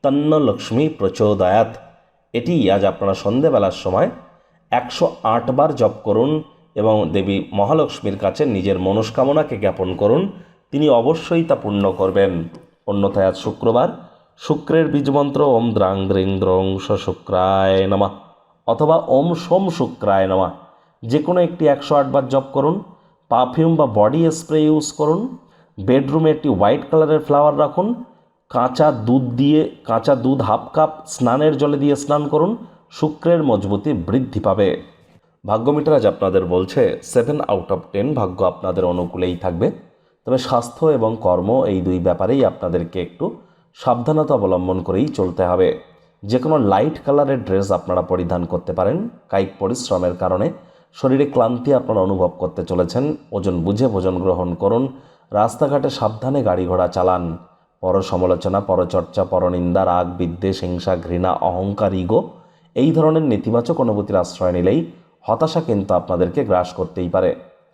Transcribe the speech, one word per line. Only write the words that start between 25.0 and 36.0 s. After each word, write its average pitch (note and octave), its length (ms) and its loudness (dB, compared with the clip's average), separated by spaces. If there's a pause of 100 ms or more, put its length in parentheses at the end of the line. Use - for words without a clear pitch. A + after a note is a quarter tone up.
বেডরুমে C#3 500 2
একটি D3+ 180 0
হোয়াইট G#2+ 420 2
কালারের D#3 300 4
ফ্লাওয়ার D3 380 2
রাখুন। A3 460 -2 (460)
কাঁচা C3 420 2
দুধ A#2+ 300 2
দিয়ে, C#3 480 2 (140)
কাঁচা A#2 300 2
দুধ B2+ 280 0
হাফ G#2+ 180 0 (120)
কাপ D#3 180 2 (160)
স্নানের C#3 500 0
জলে D3 220 0
দিয়ে C#3+ 180 2
স্নান D3 320 -2
করুন, D#3+ 280 0 (340)
শুক্রের D#3+ 520 0
মজবুতি G#2+ 500 0
বৃদ্ধি G#2+ 480 -2
পাবে। G2 420 0 (640)
ভাগ্য A2+ 240 0
মিটার D3+ 240 2
আজ A2+ 120 4